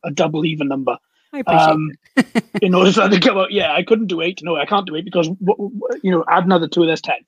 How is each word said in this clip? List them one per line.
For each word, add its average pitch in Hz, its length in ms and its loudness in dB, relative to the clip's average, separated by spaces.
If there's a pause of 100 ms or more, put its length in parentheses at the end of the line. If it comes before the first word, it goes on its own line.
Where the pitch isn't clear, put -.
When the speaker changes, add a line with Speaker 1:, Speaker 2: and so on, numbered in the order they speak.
Speaker 1:
a - 60 -8
double 156 360 -2
even 147 220 -4
number. 131 280 -2 (380)
Speaker 2:
I 277 60 -8
appreciate 160 280 4
Speaker 1:
Um, 156 220 0 (260)
Speaker 2:
it. - 280 0 (100)
<laughs> - 80 -2
Speaker 1:
in 185 120 4
order 185 180 6
for 214 80 2
that 196 120 2
to 185 80 4
come 196 160 4
out, 190 160 0
yeah, 165 220 0
I 175 80 0
couldn't 220 240 0
do 170 160 -4
eight. 185 200 -4
No, 160 140 -2
I 143 80 -2
can't 202 220 -2
do 156 100 -8
eight 170 80 -8
because, 170 240 -2
w-, 190 420 -4
w-, 240 320 -8
you 185 80 0
know, 170 200 2
add 175 140 2
another 175 240 2
two, 170 180 2
there's 160 160 -2
ten. - 260 -4